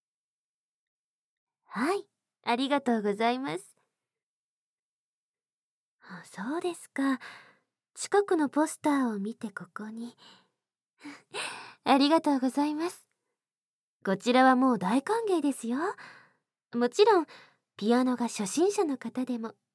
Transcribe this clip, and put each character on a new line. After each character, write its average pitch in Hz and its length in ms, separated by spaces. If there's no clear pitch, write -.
は 294 300
い、 381 100
あ 233 120
り 254 140
が 285 120
と 240 180
う - 20
ご 202 140
ざ 226 160
い 254 80
ま 294 180
す。 - 180
あ、 175 240
そ 254 340
う - 20
で 349 140
す - 160
か。 269 280
近 - 280
く 381 140
の 302 100
ポ 302 200
ス - 120
タ 302 120
ー 269 160
を 214 100
見 202 160
て - 160
こ 180 240
こ 214 160
に。 233 260
<laughs> - 840
あ 269 140
り 285 120
が 320 120
と 294 140
う 254 40
ご 254 100
ざ 285 160
い 302 100
ま 339 160
す。 - 180
こ 190 120
ち 240 160
ら 262 100
は 262 120
も 254 180
う 208 60
大 214 220
歓 453 240
迎 359 160
で 277 100
す 233 160
よ。 247 120
も 240 140
ち 415 160
ろ 403 160
ん、 285 60
ピ 220 200
ア 254 80
ノ 254 120
が 240 120
初 214 180
心 339 260
者 403 120
の 285 140
方 247 280
で 247 140
も。 226 160